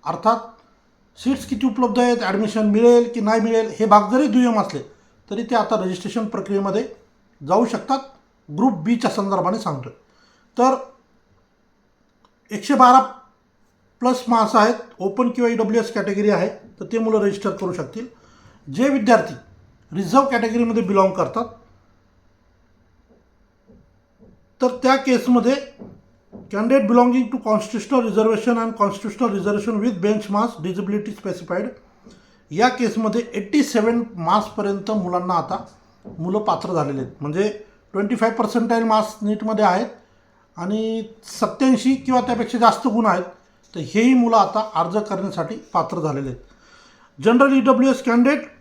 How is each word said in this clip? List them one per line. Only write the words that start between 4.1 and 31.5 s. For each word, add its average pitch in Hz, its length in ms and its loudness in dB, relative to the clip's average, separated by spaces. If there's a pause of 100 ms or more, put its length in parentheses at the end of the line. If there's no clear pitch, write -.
जरी 262 160 4
दुय्यम 233 320 2
असले 151 200 -4 (500)
तरी 226 140 -6
ते 247 120 -2
आता 214 200 2
रजिस्ट्रेशन 185 500 -4
प्रक्रियेमध्ये 196 640 -4 (600)
जाऊ 202 180 2
शकतात. - 340 -4 (520)
ग्रुप 208 220 2
बीच्या 226 380 -2
संदर्भाने 196 480 -2
सांगतोय 135 320 -8 (680)
तर 262 180 4 (1800)
एकशे 208 220 -2
बारा 254 260 6 (1000)
प्लस 247 280 -2
मार्क्स 226 280 2
आहेत, 226 200 4 (240)
ओपन 196 300 -2
किंवा 240 200 0
ईडब्ल्यूएस 220 440 0
कॅटेगरी 202 360 -2
आहे, 190 200 0 (300)
तर 185 60 -12
ते 226 140 -4
मुलं 220 200 0
रजिस्टर 196 300 -2
करू 180 240 -6
शकतील. 196 340 -10 (680)
जे 240 160 2
विद्यार्थी 233 440 2 (600)
रिझर्व्ह 196 340 2
कॅटेगरीमध्ये 226 540 0
बिलॉंग 190 280 2
करतात 226 340 -4 (3250)
तर 254 60 2 (160)
त्या 262 120 4
केसमध्ये 254 600 2 (1000)
candidate 220 340 2
belonging 247 360 4
to 247 160 -6 (100)
constitutional 226 600 0
reservation 220 480 2
and 226 140 -4 (120)
constitutional 202 500 -4
reservation 208 480 -2
with 208 220 -2
bench 208 280 -2
marks 208 360 -2
disability 196 440 -4
specified 180 560 -8 (840)